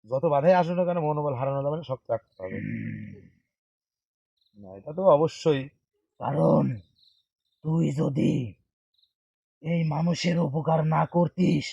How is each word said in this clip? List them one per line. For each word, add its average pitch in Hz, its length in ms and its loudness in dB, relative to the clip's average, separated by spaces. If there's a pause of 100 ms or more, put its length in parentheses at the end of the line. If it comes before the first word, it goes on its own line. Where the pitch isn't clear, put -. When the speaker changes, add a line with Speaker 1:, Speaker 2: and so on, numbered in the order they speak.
Speaker 1:
যত 139 160 0
বাধাই 151 280 6
আসুক 175 240 2
না 180 80 2
কেন, 175 140 0
মনোবল 151 360 -2
হারানো 139 280 -2
যাবে 147 140 -2
না, 151 60 -10
শক্ত 131 280 -8
রাখতে - 320 -6
হবে। 95 140 -8
Speaker 2:
হুম। 107 720 -10 (1300)
Speaker 1:
না, 95 120 -18
এটা 147 180 -16
তো 185 100 -6
অবশ্যই। 151 680 2 (480)
Speaker 2:
কারণ 139 580 2 (880)
তুই 156 280 0
যদি 131 640 -2 (1080)
এই 165 220 -2
মানুষের 165 560 -2
উপকার 156 480 0
না 156 180 2
করতিস 170 680 0